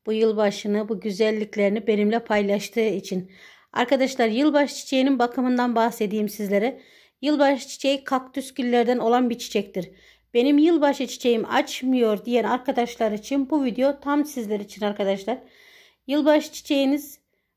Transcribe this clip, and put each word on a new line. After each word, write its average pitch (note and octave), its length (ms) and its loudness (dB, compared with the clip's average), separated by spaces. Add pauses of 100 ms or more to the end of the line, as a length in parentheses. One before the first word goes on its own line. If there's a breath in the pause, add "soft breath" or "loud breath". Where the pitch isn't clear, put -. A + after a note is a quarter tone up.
Bu A3 80 -2
yılbaşını, G#3+ 760 0
bu G#3 100 -4
güzelliklerini G#3+ 880 0
benimle G#3 320 2
paylaştığı G#3 600 0
için. F#3 520 -2 (420 loud breath)
Arkadaşlar, B3+ 540 2
yılbaşı C#4+ 480 2
çiçeğinin C4 440 0
bakımından B3 560 0
bahsedeyim A3 540 0
sizlere. G3+ 520 -2 (400 loud breath)
Yılbaşı C#4 460 2
çiçeği C4+ 360 -2
kaktüs C4 500 -6
güllerden A#3+ 440 0
olan A#3+ 320 2
bir A#3 80 -4
çiçektir. G3 520 -6 (440 soft breath)
"Benim C#4 240 4
yılbaşı C#4+ 500 2
çiçeğim A#3 380 0
açmıyor." B3 800 0
diyen A#3+ 180 2
arkadaşlar A#3+ 680 -2
için C4 380 -4
bu D4+ 140 0
video C4 360 0
tam D4 260 -2
sizler G#3+ 340 -6
için G#3 260 -8
arkadaşlar. G3+ 520 -2 (720 soft breath)
Yılbaşı D4+ 440 2
çiçeğiniz C#4 680 -2 (380)